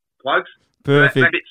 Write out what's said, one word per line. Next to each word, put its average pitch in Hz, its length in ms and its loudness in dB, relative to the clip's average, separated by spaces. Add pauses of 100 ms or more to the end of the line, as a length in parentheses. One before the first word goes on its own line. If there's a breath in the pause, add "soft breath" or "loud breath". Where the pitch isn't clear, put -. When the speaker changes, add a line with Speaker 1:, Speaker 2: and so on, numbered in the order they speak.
(220)
Speaker 1:
Plugs? 160 260 -6 (340)
Speaker 2:
Perfect. 143 340 2
Speaker 1:
That's 135 120 2
a - 20 -2
bit 165 200 -6